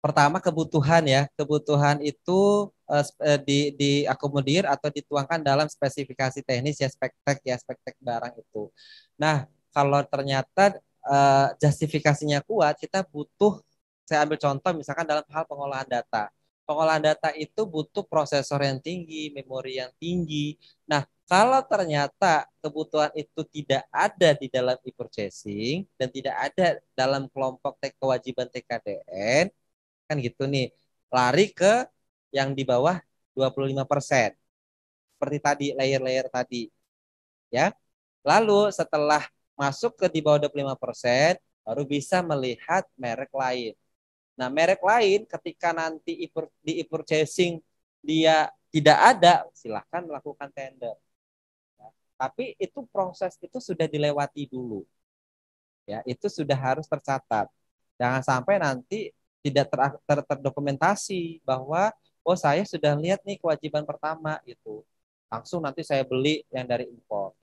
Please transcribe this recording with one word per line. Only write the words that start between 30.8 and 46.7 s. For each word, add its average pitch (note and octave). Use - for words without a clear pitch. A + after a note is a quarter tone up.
lari B2+
ke G#3+
yang C3+
di C3+
bawah C3
dua C3
puluh C3+
lima C3+
persen. C3+
Seperti C#3+
tadi, C#3+
layer-layer C3
tadi. A#2+
Ya. D3
Lalu G#3
setelah D3+
masuk C#3+
ke -
di D#3
bawah D3
dua D3
puluh C#3+
lima C3+
persen, B2+
baru B2
bisa D3
melihat D3
merek B2
lain. B2+
Nah, B2+
merek E3
lain G#3
ketika E3+
nanti D#3+
e-pur-, D#3+
di E3